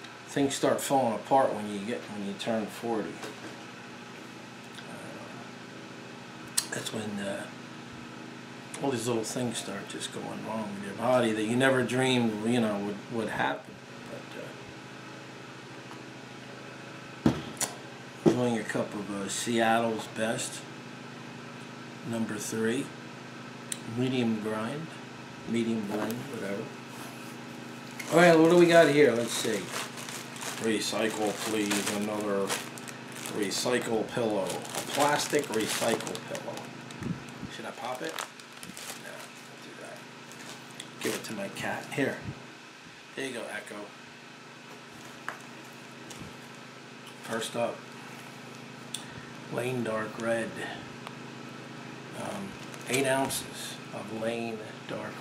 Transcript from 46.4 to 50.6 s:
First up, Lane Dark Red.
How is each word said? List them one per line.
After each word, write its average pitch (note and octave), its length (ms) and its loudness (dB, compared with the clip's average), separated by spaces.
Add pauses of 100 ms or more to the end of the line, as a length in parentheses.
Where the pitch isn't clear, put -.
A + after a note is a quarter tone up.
First A2+ 320 -4
up, A#2 220 2 (1800)
Lane B2+ 300 0
Dark A2 380 -2
Red. A2+ 300 2 (1700)